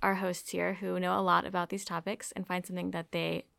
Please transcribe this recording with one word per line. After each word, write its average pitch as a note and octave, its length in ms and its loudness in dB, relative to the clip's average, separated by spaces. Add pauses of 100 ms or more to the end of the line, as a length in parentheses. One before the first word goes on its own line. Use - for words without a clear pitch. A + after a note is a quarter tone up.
our G3 120 4
hosts F#3 340 -2
here F3+ 240 0
who F#3 260 -2
know F3+ 180 2
a G3 60 2
lot F3 220 6
about F3+ 240 -2
these G3 160 -4
topics F3 480 -4
and F#3+ 120 -4
find F3+ 200 -2
something F3+ 260 -2
that E3+ 220 -4
they E3 320 0 (140)